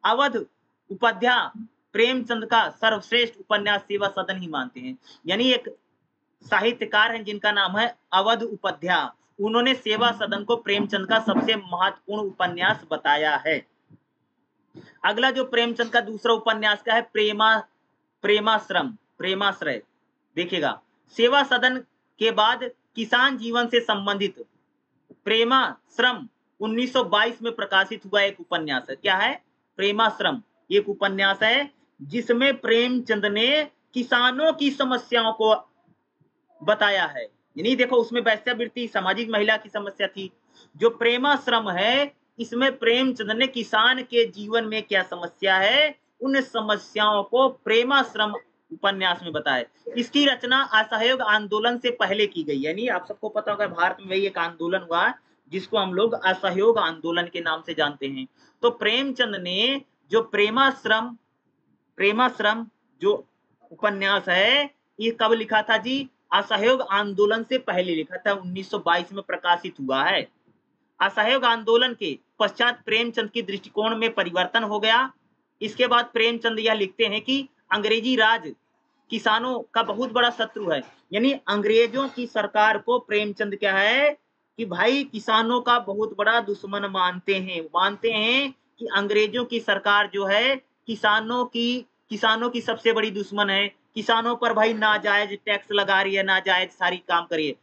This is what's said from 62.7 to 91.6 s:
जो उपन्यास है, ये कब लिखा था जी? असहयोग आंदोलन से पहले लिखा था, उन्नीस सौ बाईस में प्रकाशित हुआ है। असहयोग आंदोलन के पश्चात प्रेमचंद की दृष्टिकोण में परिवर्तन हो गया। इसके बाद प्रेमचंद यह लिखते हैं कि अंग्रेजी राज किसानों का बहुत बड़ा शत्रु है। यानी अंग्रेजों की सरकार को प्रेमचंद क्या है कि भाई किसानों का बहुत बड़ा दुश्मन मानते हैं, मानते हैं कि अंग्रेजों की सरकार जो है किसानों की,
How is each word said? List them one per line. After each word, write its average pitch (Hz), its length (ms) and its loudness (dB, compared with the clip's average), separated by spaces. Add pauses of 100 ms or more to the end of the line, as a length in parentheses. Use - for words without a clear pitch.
जो 202 240 0 (460)
उपन्यास 196 560 0
है, 240 420 2 (300)
ये 226 200 -2
कब 226 120 4
लिखा 220 300 0
था 220 140 2
जी? 262 340 -4 (220)
असहयोग 214 500 2
आंदोलन 202 600 0
से 254 160 -2
पहले 180 360 -2
लिखा 160 220 -6
था, 202 160 -2
उन्नीस 185 380 -6
सौ 208 80 -4
बाईस 175 340 0
में 196 100 -10
प्रकाशित - 580 -2
हुआ 135 240 0
है। 175 240 0 (760)
असहयोग 220 420 2
आंदोलन 233 500 2
के 160 240 -8 (200)
पश्चात 240 460 0
प्रेमचंद 226 460 -2
की 233 120 -6
दृष्टिकोण 208 540 -4
में 226 180 -2
परिवर्तन 180 480 0
हो 214 180 -4
गया। 240 320 2 (500)
इसके 220 240 -2
बाद 240 180 2
प्रेमचंद 233 540 -2
यह 220 160 2
लिखते 202 300 -2
हैं 208 160 -2
कि 262 280 -4 (240)
अंग्रेजी 220 440 0
राज 220 380 2 (560)
किसानों 226 500 -2 (140)
का 226 80 2
बहुत 220 300 -4
बड़ा 240 180 2
शत्रु 220 400 -6
है। 139 120 -2 (300)
यानी 233 200 2
अंग्रेजों 226 760 2
की 247 180 -8
सरकार 214 520 2
को 240 200 0
प्रेमचंद 208 580 -4
क्या 196 200 0
है 262 420 2 (380)
कि 226 80 -6
भाई 220 400 0
किसानों 226 560 0
का - 180 2
बहुत 202 380 -4
बड़ा 220 240 2
दुश्मन 202 460 -6
मानते 185 480 0
हैं, 185 260 -6
मानते 190 500 0
हैं 247 440 0 (240)
कि 233 80 -10 (100)
अंग्रेजों 208 480 0
की 233 160 -4
सरकार 202 540 2
जो 202 100 -2
है 233 320 2 (300)
किसानों 220 580 0
की, 240 420 -4 (240)